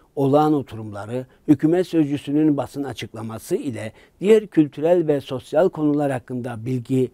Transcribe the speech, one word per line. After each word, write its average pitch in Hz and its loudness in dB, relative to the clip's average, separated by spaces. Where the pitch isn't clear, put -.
olağan 147 4
oturumları, 110 -6
hükümet 160 4
sözcüsünün 147 0
basın 139 -6
açıklaması 113 -8
ile 110 -8
diğer 214 4
kültürel 160 2
ve 147 2
sosyal 143 0
konular 147 0
hakkında 120 -6
bilgi 127 0